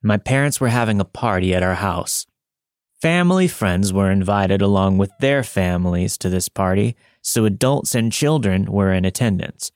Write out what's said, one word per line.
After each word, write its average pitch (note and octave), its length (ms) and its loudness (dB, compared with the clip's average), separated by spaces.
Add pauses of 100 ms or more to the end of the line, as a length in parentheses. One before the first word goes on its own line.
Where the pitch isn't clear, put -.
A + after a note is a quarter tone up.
My G#2+ 140 2
parents C3+ 460 -2
were B2+ 80 2
having A2+ 320 0
a - 20 0
party F#2 500 -2
at F2+ 80 0
our F#2 120 0
house. F2+ 520 -4 (760)
Family F3+ 480 2
friends F#2+ 420 0
were G2 180 2
invited G2 520 2
along F#2+ 360 2
with G2 220 0
their C3+ 240 0
families F2+ 760 -2
to F#2 100 -2
this F2+ 180 -2
party, G2 480 0 (260)
so - 220 -2
adults A#2 500 0
and A2+ 160 0
children G#2 600 0
were G2 220 2
in F#2 100 0
attendance. - 720 -4